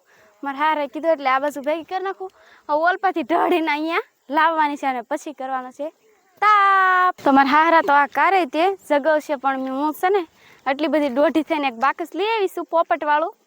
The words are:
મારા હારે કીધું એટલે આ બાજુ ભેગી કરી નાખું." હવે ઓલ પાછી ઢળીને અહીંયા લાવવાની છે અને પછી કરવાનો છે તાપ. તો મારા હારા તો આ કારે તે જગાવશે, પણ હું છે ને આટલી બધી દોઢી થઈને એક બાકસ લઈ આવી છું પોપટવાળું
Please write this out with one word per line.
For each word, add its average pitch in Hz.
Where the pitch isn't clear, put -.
મારા 277
હારે 302
કીધું 311
એટલે 277
આ 262
બાજુ 285
ભેગી 302
કરી 370
નાખું." 381
હવે 294
ઓલ 349
પાછી 359
ઢળીને 339
અહીંયા 320
લાવવાની 311
છે 277
અને 254
પછી 302
કરવાનો 262
છે 294
તાપ. 381
તો 285
મારા 269
હારા 320
તો 285
આ 285
કારે 339
તે 330
જગાવશે, 302
પણ 269
હું 269
છે 370
ને 392
આટલી 285
બધી 294
દોઢી 285
થઈને 294
એક 240
બાકસ 285
લઈ 370
આવી 427
છું 349
પોપટવાળું 320